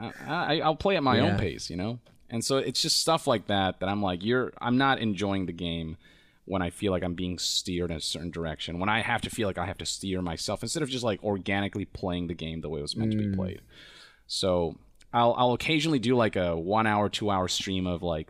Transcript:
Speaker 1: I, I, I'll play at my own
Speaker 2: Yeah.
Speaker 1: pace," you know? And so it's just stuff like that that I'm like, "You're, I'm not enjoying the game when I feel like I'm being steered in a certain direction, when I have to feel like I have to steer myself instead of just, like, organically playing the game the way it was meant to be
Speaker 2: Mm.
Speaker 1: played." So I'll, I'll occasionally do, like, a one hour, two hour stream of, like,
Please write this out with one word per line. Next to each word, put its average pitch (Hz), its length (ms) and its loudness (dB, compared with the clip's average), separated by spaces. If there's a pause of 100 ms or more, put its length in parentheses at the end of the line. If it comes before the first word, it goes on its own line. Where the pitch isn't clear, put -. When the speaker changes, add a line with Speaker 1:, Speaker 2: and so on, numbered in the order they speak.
Speaker 1:
I, 110 120 -10 (140)
I, 160 320 0
I'll 156 160 2
play 196 220 2
at 147 80 2
my - 160 6
own 107 140 6
Speaker 2:
Yeah. - 40 2
Speaker 1:
pace," 85 320 -2
you 82 60 -6
know? 110 240 -4 (280)
And 117 140 -4
so 135 140 2
it's 131 240 0
just 156 180 2
stuff - 280 2
like 117 220 2
that 95 320 2
that 92 100 0
I'm 101 120 0
like, 90 220 0
"You're, 120 340 0
I'm 123 200 2
not 135 220 4
enjoying 98 460 0
the 87 60 -4
game 82 460 -6 (480)
when 92 160 -2
I 85 80 -2
feel 101 200 -2
like 90 140 2
I'm 87 100 0
being 90 240 -4
steered 87 520 -2
in 82 80 -4
a - 20 -8
certain 82 300 -6
direction, 82 500 -6
when 95 80 0
I 110 140 2
have 117 180 -2
to - 100 -6
feel 110 160 -2
like 90 120 -2
I 87 80 -2
have 90 120 -6
to 85 80 -10
steer 92 360 -4
myself 87 400 -4
instead 113 200 -4
of 135 60 0
just, 127 160 -4
like, 104 180 -2
organically 101 600 -2
playing 90 440 -4
the 87 60 -4
game 80 280 -6
the 78 80 -6
way 78 100 -4
it - 20 -4
was - 140 -6
meant 110 160 0
to 107 60 0
be 104 80 0
Speaker 2:
Mm. 95 100 0
Speaker 1:
played." 92 240 -4 (640)
So 90 520 0 (340)
I'll, 120 240 6
I'll 123 160 4
occasionally 156 460 2
do, 120 180 2
like, 110 200 4
a 87 200 2
one 98 300 2
hour, 104 240 4
two 104 200 -2
hour 92 180 2
stream 92 380 -2
of, 87 160 -2
like, 80 280 -2